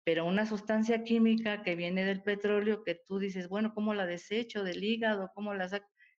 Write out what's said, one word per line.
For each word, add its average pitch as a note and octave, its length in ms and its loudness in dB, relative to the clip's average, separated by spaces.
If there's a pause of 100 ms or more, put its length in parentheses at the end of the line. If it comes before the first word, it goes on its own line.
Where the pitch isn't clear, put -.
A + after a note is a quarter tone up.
pero E3 220 2
una G3+ 200 2
sustancia A3 560 0
química A3+ 600 4
que F3 140 0
viene F3+ 280 0
del G3 180 0
petróleo G#3 600 0
que - 100 -2
tú - 240 -6
dices: F#3 300 -4
"Bueno, A3 260 -2
¿cómo G#3+ 200 0
la G3 120 0
desecho G#3 580 -4
del F3+ 200 -4
hígado? G#3+ 500 0
¿Cómo G#3 200 -6
la F#3 140 -4
saco?". G3+ 200 -8 (320)